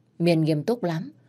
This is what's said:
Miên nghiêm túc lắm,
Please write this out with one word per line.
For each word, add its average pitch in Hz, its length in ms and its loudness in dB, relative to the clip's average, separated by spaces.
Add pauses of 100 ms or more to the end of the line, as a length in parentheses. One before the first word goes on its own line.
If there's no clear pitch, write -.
(180)
Miên 170 240 4
nghiêm 151 220 0
túc 240 180 -2
lắm, 180 300 -4 (160)